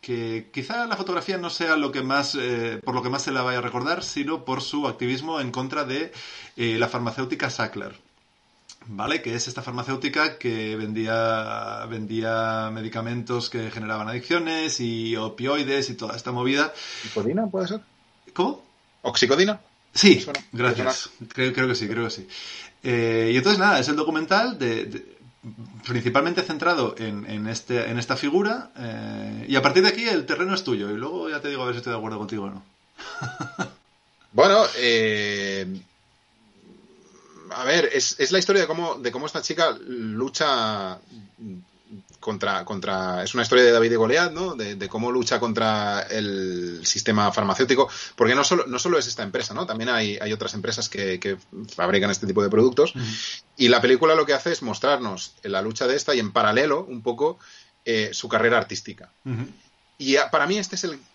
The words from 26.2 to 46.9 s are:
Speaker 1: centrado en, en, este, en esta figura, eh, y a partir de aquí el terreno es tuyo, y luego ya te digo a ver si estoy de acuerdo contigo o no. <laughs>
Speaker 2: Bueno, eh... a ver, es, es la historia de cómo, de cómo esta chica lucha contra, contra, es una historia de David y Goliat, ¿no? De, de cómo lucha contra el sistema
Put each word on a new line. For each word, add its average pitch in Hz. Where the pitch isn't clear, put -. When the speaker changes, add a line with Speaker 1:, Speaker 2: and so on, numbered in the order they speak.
Speaker 1:
centrado 156
en, 104
en, 107
este, 113
en 123
esta 120
figura, 196
eh, 110
y 135
a 135
partir 139
de 202
aquí 202
el 175
terreno 175
es 185
tuyo, 104
y 107
luego 160
ya 147
te 143
digo 139
a -
ver 123
si -
estoy 120
de 113
acuerdo 110
contigo 107
o 98
no. 98
<laughs> -
Speaker 2:
Bueno, 196
eh... 104
a 123
ver, 139
es, 135
es 139
la 190
historia 196
de 156
cómo, 165
de 120
cómo 139
esta 151
chica 160
lucha 110
contra, 98
contra, 92
es 98
una 120
historia 123
de 120
David 117
y -
Goliat, 143
¿no? 175
De, 104
de 98
cómo 117
lucha 123
contra 107
el 92
sistema 104